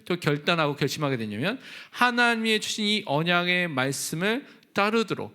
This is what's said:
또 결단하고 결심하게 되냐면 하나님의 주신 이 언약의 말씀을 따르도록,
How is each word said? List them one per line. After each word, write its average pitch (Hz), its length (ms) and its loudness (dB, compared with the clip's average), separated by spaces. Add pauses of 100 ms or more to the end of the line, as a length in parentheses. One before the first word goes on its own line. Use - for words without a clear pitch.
또 180 120 -2
결단하고 147 600 0
결심하게 139 400 -2
되냐면 113 420 -4 (320)
하나님의 233 720 2
주신 214 240 -4
이 214 220 2
언약의 175 600 2
말씀을 160 800 -2 (300)
따르도록, 202 580 0